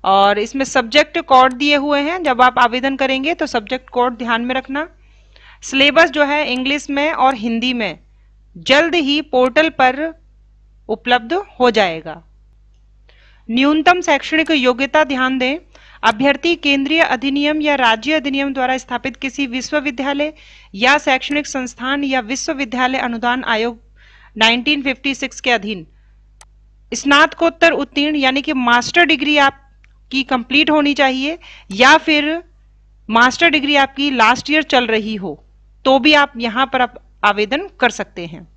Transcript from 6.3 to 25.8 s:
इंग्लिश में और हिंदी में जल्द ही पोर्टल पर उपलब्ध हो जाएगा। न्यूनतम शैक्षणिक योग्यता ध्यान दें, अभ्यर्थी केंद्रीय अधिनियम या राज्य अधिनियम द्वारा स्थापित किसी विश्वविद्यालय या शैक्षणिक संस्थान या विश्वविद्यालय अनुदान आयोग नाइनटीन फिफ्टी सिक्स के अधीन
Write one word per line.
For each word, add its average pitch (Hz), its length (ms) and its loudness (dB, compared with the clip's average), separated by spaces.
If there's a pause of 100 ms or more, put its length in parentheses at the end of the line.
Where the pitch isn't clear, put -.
इंग्लिश 269 380 -4
में 277 220 -2
और 262 220 0
हिंदी 233 380 -4
में 208 260 -6 (580)
जल्द 277 380 2
ही 294 260 0
पोर्टल 262 480 0
पर 285 520 -2 (680)
उपलब्ध 240 440 -2
हो 349 380 -2
जाएगा। 170 520 -4 (1300)
न्यूनतम 302 500 2
शैक्षणिक 311 500 0
योग्यता 269 540 2
ध्यान 262 340 -2
दें, 262 200 -2 (440)
अभ्यर्थी 277 540 2
केंद्रीय 285 440 0
अधिनियम 285 600 0
या 294 140 0
राज्य 240 380 0
अधिनियम 277 400 -2
द्वारा 262 260 -2
स्थापित 254 380 -8
किसी 277 300 -6
विश्वविद्यालय 285 840 -4 (420)
या 254 240 2
शैक्षणिक 285 480 -2
संस्थान 262 580 -6
या 262 160 -2
विश्वविद्यालय 262 800 -4
अनुदान 240 460 -4
आयोग 226 360 -4 (560)
नाइनटीन 240 460 2
फिफ्टी 269 320 -4
सिक्स - 260 -10
के 254 100 -2
अधीन 202 360 -4 (1080)